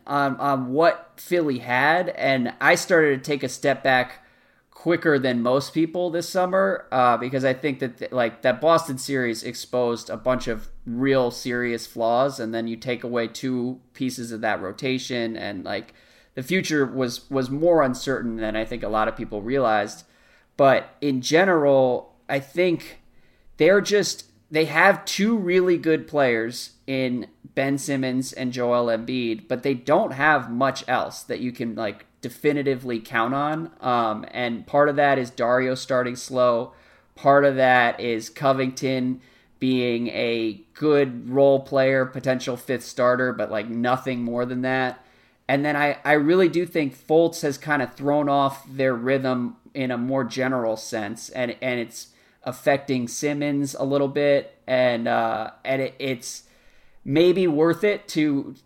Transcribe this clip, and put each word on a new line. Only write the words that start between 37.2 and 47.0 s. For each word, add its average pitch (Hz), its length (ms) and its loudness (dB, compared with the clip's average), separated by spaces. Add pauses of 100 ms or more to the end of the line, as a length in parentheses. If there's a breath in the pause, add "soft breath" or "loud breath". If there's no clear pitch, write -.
of 135 100 4
that 127 440 4
is 113 300 -4
Covington 131 920 0 (380 soft breath)
being 123 500 0
a 113 520 -2 (140)
good 135 540 2
role 139 300 6
player, 135 460 2
potential 127 520 -4
fifth 123 280 -6
starter, 123 480 2
but, 107 180 -4
like, 110 180 -4
nothing 120 540 -2
more 120 220 -2
than 127 160 -6
that. 131 420 -2 (440 soft breath)
And 143 180 0
then 147 100 0
I, 143 300 0
I 143 80 4
really 165 360 4
do 170 160 -2
think 151 300 -2
Fultz 165 460 2